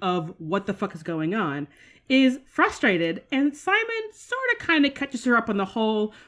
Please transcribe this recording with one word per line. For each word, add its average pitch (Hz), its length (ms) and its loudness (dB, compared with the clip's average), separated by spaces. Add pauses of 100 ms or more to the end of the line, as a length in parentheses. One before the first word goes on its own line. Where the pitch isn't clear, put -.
of 180 360 -2
what 180 280 -4
the 196 80 -4
fuck 196 220 -6
is 160 80 -16
going 160 280 -2
on, 147 360 -4 (400)
is 262 360 4
frustrated, 190 840 0
and 285 260 0
Simon 440 560 -2
sorta 494 460 -2
kinda 302 320 2
catches 269 340 -8
her 247 100 4
up 233 140 2
on 208 80 -2
the 196 80 0
whole 214 480 -2 (160)